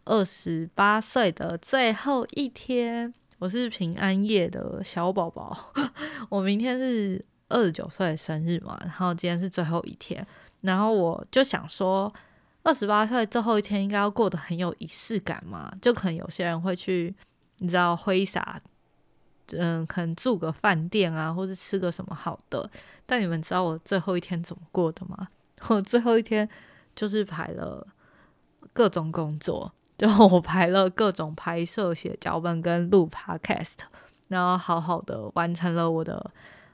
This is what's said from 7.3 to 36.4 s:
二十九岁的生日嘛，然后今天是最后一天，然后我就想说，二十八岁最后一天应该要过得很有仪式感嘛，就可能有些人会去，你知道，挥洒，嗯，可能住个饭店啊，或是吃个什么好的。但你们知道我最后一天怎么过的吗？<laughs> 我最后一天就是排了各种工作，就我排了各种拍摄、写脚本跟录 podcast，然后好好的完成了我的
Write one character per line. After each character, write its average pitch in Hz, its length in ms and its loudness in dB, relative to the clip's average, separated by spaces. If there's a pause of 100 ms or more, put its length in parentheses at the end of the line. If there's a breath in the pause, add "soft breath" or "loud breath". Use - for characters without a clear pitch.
二 240 140 4
十 175 80 4
九 - 180 -8
岁 180 200 -2
的 156 80 -2
生 156 280 -4
日 170 140 0
嘛， - 220 -12
然 170 100 -8
后 180 220 -2
今 175 140 -4
天 175 120 0
是 185 100 -2
最 175 140 -2
后 165 200 0
一 - 120 -14
天， - 300 -10 (360 loud breath)
然 185 180 2
后 220 140 2
我 170 360 2
就 262 140 6
想 - 260 -4
说， 190 420 0 (520 loud breath)
二 311 100 6
十 202 140 -4
八 208 180 4
岁 233 200 0
最 233 140 -2
后 214 200 2
一 - 20 0
天 208 220 -2
应 196 40 -2
该 208 100 0
要 202 120 4
过 202 180 2
得 180 80 -2
很 165 220 -6
有 175 220 -2
仪 160 80 -10
式 - 320 -4
感 - 260 -6
嘛， - 340 -12
就 247 140 6
可 - 120 -4
能 165 100 -2
有 - 140 -8
些 180 140 -6
人 170 160 -2
会 180 160 -2
去， 180 380 -2 (440 soft breath)
你 180 100 -4
知 170 80 0
道， 175 200 4
挥 190 300 2
洒， - 340 -6 (920)
嗯， 165 340 -2
可 - 160 -4
能 165 140 -2
住 247 200 0
个 165 160 -2
饭 170 380 0
店 180 240 2
啊， 160 180 -2
或 185 140 -4
是 190 80 -6
吃 - 240 -4
个 180 140 -2
什 185 140 -8
么 - 100 -10
好 - 240 -8 (100)
的。 - 180 -4 (380 loud breath)
但 247 160 0
你 185 60 0
们 165 160 0
知 - 80 -8
道 185 100 2
我 160 160 0
最 190 220 0
后 180 180 0
一 - 20 0
天 170 220 -4
怎 175 140 -10
么 - 60 -20 (100)
过 170 200 2
的 - 140 -12
吗？ - 220 -10 (180)
<laughs> - 240 -6
我 220 100 4
最 233 200 2
后 233 180 4
一 226 60 2
天 214 260 0 (460 loud breath)
就 214 120 -4
是 208 160 0
排 165 260 -8
了 - 380 -10 (840 soft breath)
各 220 160 6
种 160 220 -4
工 151 260 -4
作， - 340 -6 (280)
就 208 180 6
我 185 240 10
排 170 260 2
了 185 220 4
各 202 220 2
种 156 240 -6
拍 170 280 -4
摄、 175 300 -2
写 - 260 -8
脚 165 200 -2
本 170 200 -2
跟 175 300 0
录 185 180 8
podcast， - 680 -6 (540 loud breath)
然 185 140 0
后 180 140 2
好 170 240 -2
好 165 180 -2
的 107 360 -8
完 170 180 0
成 170 220 -2
了 170 140 2
我 160 140 0
的 - 280 -8 (420 loud breath)